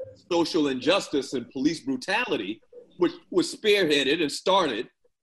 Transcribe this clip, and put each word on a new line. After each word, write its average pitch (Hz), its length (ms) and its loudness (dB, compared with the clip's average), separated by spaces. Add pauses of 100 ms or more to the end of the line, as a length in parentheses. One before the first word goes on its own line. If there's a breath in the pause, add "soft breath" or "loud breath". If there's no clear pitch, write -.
(320)
social 160 360 2
injustice 139 640 0
and 120 160 -6
police 151 320 -2
brutality, 131 800 -4 (360)
which 175 160 2 (180)
was 165 220 0
spearheaded 160 680 2
and 139 100 0
started 156 560 0 (360)